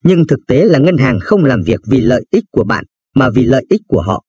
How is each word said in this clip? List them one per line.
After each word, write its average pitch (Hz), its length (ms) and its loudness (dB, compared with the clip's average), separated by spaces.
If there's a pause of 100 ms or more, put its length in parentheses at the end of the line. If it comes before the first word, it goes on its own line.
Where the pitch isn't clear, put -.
Nhưng 170 240 2
thực 135 200 -2
tế 156 180 2
là 160 140 2
ngân 165 180 2
hàng 127 220 0
không 190 260 0
làm 120 160 0
việc 85 260 -4
vì 131 140 0
lợi - 300 -2
ích 226 200 0
của - 120 0
bạn, 98 220 -6 (300)
mà 135 140 2
vì 123 140 0
lợi 131 260 0
ích 214 180 0
của 85 140 -2
họ. 92 280 -4